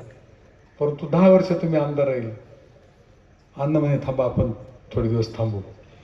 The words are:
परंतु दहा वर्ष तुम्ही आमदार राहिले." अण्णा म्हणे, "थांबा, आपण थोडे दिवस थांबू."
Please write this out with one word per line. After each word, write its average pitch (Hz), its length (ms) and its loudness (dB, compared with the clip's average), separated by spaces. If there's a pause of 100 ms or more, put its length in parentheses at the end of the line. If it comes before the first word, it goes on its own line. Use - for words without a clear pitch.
(800)
परंतु 147 280 -4
दहा 175 220 6
वर्ष 185 220 6
तुम्ही 160 280 0
आमदार 143 280 0
राहिले." 120 240 -4 (1200)
अण्णा 151 240 0
म्हणे, 143 180 0
"थांबा, 131 260 -2
आपण 120 280 0 (400)
थोडे 117 160 -2
दिवस 113 300 0
थांबू." 110 220 -4 (440)